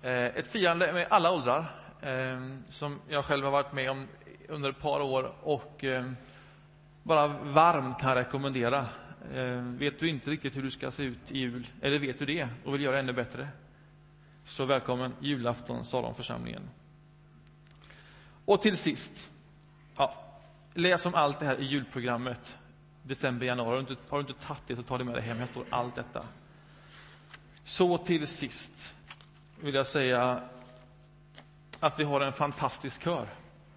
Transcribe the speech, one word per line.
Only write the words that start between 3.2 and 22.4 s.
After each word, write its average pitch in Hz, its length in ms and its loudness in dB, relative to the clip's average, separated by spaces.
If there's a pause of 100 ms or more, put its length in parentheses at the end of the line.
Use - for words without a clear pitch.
själv 143 180 2
har 139 80 2
varit 139 220 2
med 135 180 0
om 135 160 -6 (400)
under 147 220 -2
ett 139 100 -6
par 143 220 0
år 131 400 0
och, - 420 -2
eh, 127 280 0 (920)
bara 151 240 6
varmt 143 720 4
kan 131 160 4
rekommendera. 131 680 2 (480)
Eh, 127 280 -2
vet 135 380 -4
du 165 100 2
inte 143 200 -4
riktigt 143 260 -2
hur 135 80 -4
du 131 80 -2
ska 131 200 -6
se 147 120 -6
ut 123 280 -6
i 135 80 -2
jul, 123 280 -4 (140)
eller 143 180 4
vet 139 200 -2
du 147 60 -2
det 143 220 -2 (180)
och 139 80 -2
vill 139 80 0
göra 139 180 2
ännu 127 140 -2
bättre, 123 340 -4 (960)
så - 200 -2
välkommen 127 540 2
julafton, 120 680 -2
Saronförsamlingen. 117 840 -6 (1800)
Och 196 160 6
till 196 160 6
sist, - 540 -4 (680)
ja, 135 180 2 (580)
läs 175 320 4
om 175 100 2
allt 147 240 4
det 151 60 -2
här 131 140 0
i 143 60 -2
julprogrammet 123 920 -2 (480)